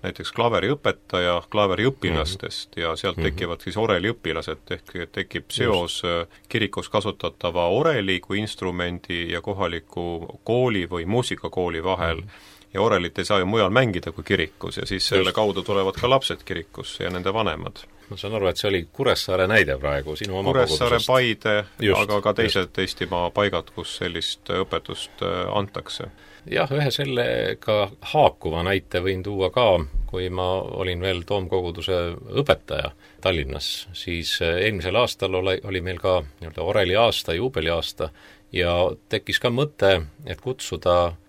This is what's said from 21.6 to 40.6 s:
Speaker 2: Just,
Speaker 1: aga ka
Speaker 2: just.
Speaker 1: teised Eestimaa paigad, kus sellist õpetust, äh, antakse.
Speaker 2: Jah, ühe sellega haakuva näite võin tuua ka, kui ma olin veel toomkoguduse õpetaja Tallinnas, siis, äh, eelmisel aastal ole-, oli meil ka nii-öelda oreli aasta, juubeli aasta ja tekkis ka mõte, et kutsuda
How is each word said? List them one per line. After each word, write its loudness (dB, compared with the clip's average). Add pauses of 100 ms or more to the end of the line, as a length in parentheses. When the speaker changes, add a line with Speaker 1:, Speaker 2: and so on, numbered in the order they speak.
Speaker 2:
Just, 4
Speaker 1:
aga 2
ka 2
Speaker 2:
just. 2
Speaker 1:
teised 0
Eestimaa -2
paigad, 0
kus -8
sellist -6
õpetust, -4
äh, -2
antakse. -6 (460)
Speaker 2:
Jah, 0
ühe 0
sellega 0 (100)
haakuva 2
näite 0
võin -2
tuua 0
ka, 4 (220)
kui -4
ma 0
olin -4
veel -2
toomkoguduse -2 (400)
õpetaja 0 (300)
Tallinnas, -2
siis, -4
äh, 2
eelmisel 0
aastal 0
ole-, 0
oli -4
meil -6
ka 2 (160)
nii-öelda -8
oreli 2
aasta, 2
juubeli -2
aasta -2 (440)
ja 2 (180)
tekkis -2
ka 0
mõte, 4 (240)
et -8
kutsuda 2 (160)